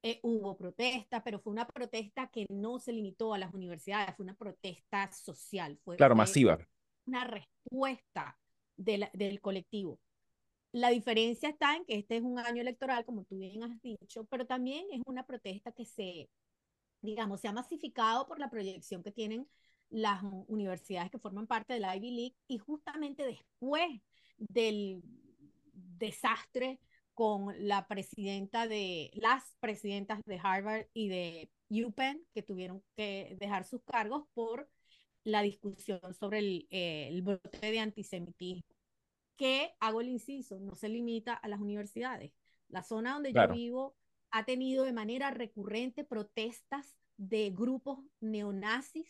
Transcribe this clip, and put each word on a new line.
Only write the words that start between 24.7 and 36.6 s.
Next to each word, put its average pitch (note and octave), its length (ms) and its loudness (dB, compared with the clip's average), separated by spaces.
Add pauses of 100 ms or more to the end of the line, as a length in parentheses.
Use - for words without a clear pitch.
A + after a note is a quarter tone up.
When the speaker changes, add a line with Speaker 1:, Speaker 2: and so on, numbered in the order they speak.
Speaker 1:
desastre A3+ 1040 -2 (360)
con G3+ 400 2 (120)
la G3 220 2
presidenta G3 800 -2
de, F#3 460 -2
las A#3 460 4
presidentas G3+ 680 -2
de F#3+ 140 -6
Harvard G3 520 2
y G#3+ 160 0
de E3+ 420 -4 (200)
UPenn, C4 520 0 (120)
que G#3 80 -6
tuvieron F#3 400 -8 (120)
que G3 460 -6
dejar G3 240 -2
sus B3 200 -8
cargos G#3+ 500 -2
por A#3 340 -4 (560)
la G#3+ 160 4
discusión G3+ 600 -4 (120)
sobre G3+ 280 -2
el, F#3+ 300 0